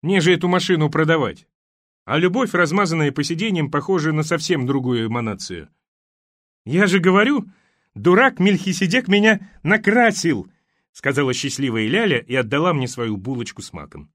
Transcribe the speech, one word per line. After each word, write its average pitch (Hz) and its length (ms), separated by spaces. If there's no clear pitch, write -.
Мне 185 220
же 180 100
эту 175 160
машину 180 400
продавать. 156 580
А 131 100
любовь, 180 380
размазанная 165 580
по 151 100
сиденьям, 165 480
похожа 156 420
на 156 100
совсем 156 440
другую 123 420
эманацию. 110 600
«Я 180 220
же 190 140
говорю, 202 500
дурак 180 440
Мельхиседек 190 680
меня 208 420
накрасил», 202 880
сказала 139 420
счастливая 127 520
Ляля 165 340
и 120 140
отдала 139 380
мне 131 160
свою 113 300
булочку 120 420
с - 140
маком. 76 400